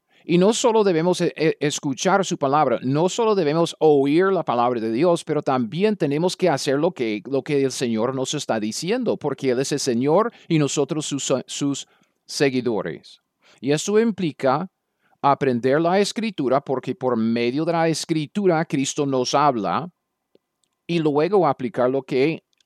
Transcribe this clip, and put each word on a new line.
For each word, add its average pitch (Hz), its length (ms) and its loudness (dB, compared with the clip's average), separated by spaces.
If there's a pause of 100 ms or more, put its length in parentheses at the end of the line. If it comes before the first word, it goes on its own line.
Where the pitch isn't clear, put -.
(240)
Y 170 140 2
no 196 160 6
solo 220 320 2
debemos, 175 340 2
eh, 170 160 0
eh, 160 240 0
escuchar 160 680 0
su - 120 -6
palabra, 135 460 2
no 151 260 0
solo 220 260 0
debemos 165 440 0
oír 151 480 4
la 185 160 0
palabra 120 360 0
de 113 140 -2
Dios, 170 320 0
pero 147 180 -2
también 147 540 0
tenemos 160 400 -2
que 180 120 0
hacer 139 300 0
lo 180 140 0
que, 107 320 -4
lo 131 180 -2
que 143 200 0
el 131 100 0
Señor 120 420 -2
nos 131 180 -4
está 120 280 -4
diciendo, 165 560 -2
porque 135 340 -2
Él 120 80 0
es 139 140 -2
el 139 60 -2
Señor 147 520 0 (160)
y 165 100 0
nosotros 151 480 -2
sus, 143 260 -6 (140)
sus 143 400 -4 (400)
seguidores. 110 920 -2 (400)
Y 131 120 -2
esto 202 280 0
implica 180 720 -2 (500)
aprender 135 600 2
la 175 180 2
Escritura, 185 640 -2
porque 127 340 -6
por 127 220 -2
medio 120 480 0
de 165 80 -2
la 165 140 0
Escritura 165 800 0
Cristo 143 400 -2
nos 131 280 0
habla, 131 560 0 (960)
y 170 120 0
luego 160 460 2
aplicar 127 440 0
lo 135 140 -2
que 143 400 0 (220)